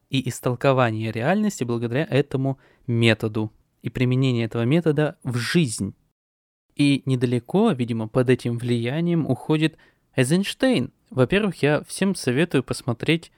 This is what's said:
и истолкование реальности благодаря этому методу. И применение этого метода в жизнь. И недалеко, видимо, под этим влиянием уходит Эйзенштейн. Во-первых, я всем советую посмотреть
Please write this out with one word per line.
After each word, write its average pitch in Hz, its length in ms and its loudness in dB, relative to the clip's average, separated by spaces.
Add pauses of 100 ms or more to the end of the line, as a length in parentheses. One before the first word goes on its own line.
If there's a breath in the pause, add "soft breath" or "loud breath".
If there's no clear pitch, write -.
(100)
и 131 180 -2
истолкование 120 800 0
реальности 175 540 -2
благодаря 120 400 -2
этому 135 540 -2 (280 soft breath)
методу. 113 640 2 (300)
И - 80 -8
применение 127 560 0
этого 117 200 -4
метода 151 600 0
в 120 140 -4
жизнь. 117 560 -2 (800)
И 139 300 2
недалеко, 127 640 0
видимо, 117 360 -2
под 127 220 2
этим 120 300 0
влиянием 127 680 -2
уходит 156 520 -2 (360 soft breath)
Эйзенштейн. 180 800 0 (180)
Во-первых, 185 520 0
я 143 220 2
всем 196 300 -2
советую 135 480 0
посмотреть - 760 -4